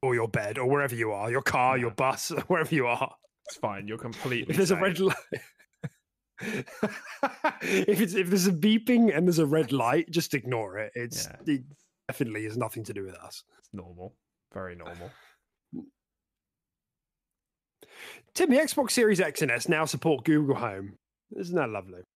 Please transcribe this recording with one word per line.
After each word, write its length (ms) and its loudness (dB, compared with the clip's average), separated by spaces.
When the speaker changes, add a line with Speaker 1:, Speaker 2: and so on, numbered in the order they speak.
Speaker 1:
or 140 2
your 140 0
bed 280 -4
or 100 -2
wherever 280 2
you 160 -2
are, 180 -4
your 140 0
car, 340 4
your 120 0
Speaker 2:
No. 60 -12
Speaker 1:
bus, 340 0
<laughs> 180 -4
wherever 260 2
you 140 2
are. 260 0
Speaker 2:
It's 120 -16
fine. 300 -6
You're 100 -6
completely 540 -6
Speaker 1:
If 60 0
there's 140 4
a 40 4
Speaker 2:
safe. 80 -2
Speaker 1:
red 160 0
light, 160 4
<laughs> 240 -6
if 360 2
it's, 140 2
if 160 0
there's 160 4
a 60 4
beeping 680 6
and 100 4
there's 120 4
a 60 6
red 260 2
light, 400 2
just 240 -2
ignore 420 -4
it. 160 -8
It's, 340 -8
Speaker 2:
Yeah. 80 2
Speaker 1:
it 80 -4
definitely 360 -4
has 140 -6
nothing 260 -4
to 100 -10
do 100 -8
with 120 -12
us. 280 -18
Speaker 2:
It's 160 -20
normal. 400 -14
Very 220 -10
normal. 340 -14
Speaker 1:
Tim, 160 2
the 80 6
Xbox 340 0
Series 280 4
X 220 0
and 100 0
S 160 -2
now 180 2
support 380 0
Google 320 4
Home. 380 -6
Isn't 180 -6
that 140 0
lovely? 320 -10